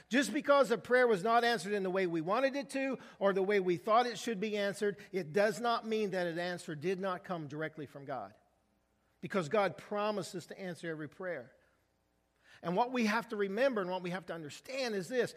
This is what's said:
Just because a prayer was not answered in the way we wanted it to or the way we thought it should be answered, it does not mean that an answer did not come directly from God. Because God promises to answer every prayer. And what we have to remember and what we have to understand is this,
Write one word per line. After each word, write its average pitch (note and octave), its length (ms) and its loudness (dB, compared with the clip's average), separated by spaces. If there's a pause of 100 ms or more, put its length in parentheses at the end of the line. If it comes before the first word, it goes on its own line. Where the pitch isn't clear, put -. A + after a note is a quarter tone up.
Just A3+ 240 2
because - 380 4
a - 80 2
prayer B3 280 4
was G#3 160 4
not A#3 220 4
answered G#3 300 0
in G3+ 100 0
the F#3 60 0
way F#3+ 160 2
we E3 140 0
wanted B3 360 2
it C#4 140 -4
to C4+ 280 -2 (200)
or G3 140 4
the F#3+ 100 2
way G3+ 180 4
we F3+ 160 2
thought A3+ 300 4
it A3 120 -4
should A3+ 220 -4
be G#3 160 -2
answered, G3+ 400 0 (160)
it F3 200 -4
does G3+ 280 2
not A#3 260 0
mean A3 240 0
that F3+ 160 0
an E3 120 -2
answer F3 360 -4
did F3 240 -4
not F3+ 240 -4
come E3 240 -6
directly D3+ 400 -8
from C#3 180 -16
God. B2 280 -8 (880)
Because E3+ 280 -2
God G3+ 280 2
promises G#3 720 -4
to - 140 -14
answer F3 300 -8
every D3+ 180 -8
prayer. E3 440 -10 (1120)
And E3+ 100 -2
what B3 180 2
we B3 140 2
have G#3+ 220 0
to A3 80 -6
remember G#3 440 2
and F3+ 100 -2
what F#3 120 -2
we F3+ 80 -6
have F3 160 -6
to F3 80 -8
understand A3 600 -6
is F#3 140 -4
this, A#3 280 0